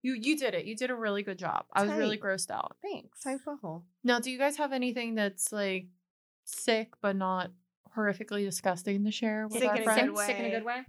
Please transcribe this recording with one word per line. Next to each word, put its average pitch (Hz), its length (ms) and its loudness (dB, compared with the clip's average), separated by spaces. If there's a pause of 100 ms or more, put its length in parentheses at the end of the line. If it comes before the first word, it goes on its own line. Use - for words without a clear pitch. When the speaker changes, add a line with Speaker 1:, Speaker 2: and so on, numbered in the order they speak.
Speaker 1:
You, 254 120 0
you 254 220 2
did 247 180 0
it. 170 120 -2
You 220 100 -6
did 254 140 -2
a 254 40 0
really 208 280 0
good 196 160 -6
job. - 340 -4
I 196 120 4
was 208 80 2
really 214 260 2
Speaker 2:
Tight. 208 80 -10
Speaker 1:
grossed 190 240 0
out. - 320 -6
Speaker 3:
Thanks. - 380 -10
Speaker 2:
Tight 269 260 -4
butthole. 175 360 -8 (220)
Speaker 1:
Now, 240 160 4
do 254 100 -4
you 254 80 -6
guys 285 200 2
have 285 140 0
anything 247 420 -2
that's, 202 360 0
like, 190 360 -2 (580)
sick 220 460 0 (100)
but 196 160 2
not 185 340 0 (460)
horrifically 208 480 0
disgusting 196 600 0
to 214 60 2
share 214 380 0
with 220 100 -2
Speaker 2:
Sick 247 120 4
Speaker 1:
our 208 60 4
Speaker 2:
in 220 40 2
a 220 40 0
Speaker 1:
friends? 220 180 6
Speaker 2:
good 285 140 2
way. - 100 0
Speaker 3:
Sick 233 120 0
in 233 60 -4
a 226 60 0
good 226 140 -2
way? 247 240 -4